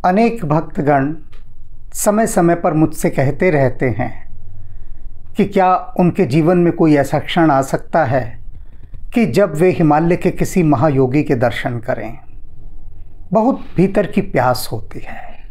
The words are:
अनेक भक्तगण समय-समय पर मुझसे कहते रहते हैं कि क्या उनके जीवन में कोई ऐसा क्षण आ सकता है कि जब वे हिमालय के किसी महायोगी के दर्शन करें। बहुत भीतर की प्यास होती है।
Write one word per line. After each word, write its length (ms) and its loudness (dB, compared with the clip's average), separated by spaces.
अनेक 420 2
भक्तगण 680 0
समय-समय 640 2
पर 180 -2
मुझसे 360 2
कहते 400 2
रहते 400 2
हैं 240 -2
कि 80 4
क्या 280 2
उनके 260 4
जीवन 320 4
में 160 4
कोई 220 4
ऐसा 240 2
क्षण 320 2
आ 100 4
सकता 440 0
है 180 0
कि 140 4
जब 280 2
वे 160 4
हिमालय 440 4
के 160 0
किसी 320 0
महायोगी 600 4
के 120 2
दर्शन 440 -2
करें। 380 -6
बहुत 280 2
भीतर 320 2
की 160 0
प्यास 480 0
होती 280 -8
है। 200 -8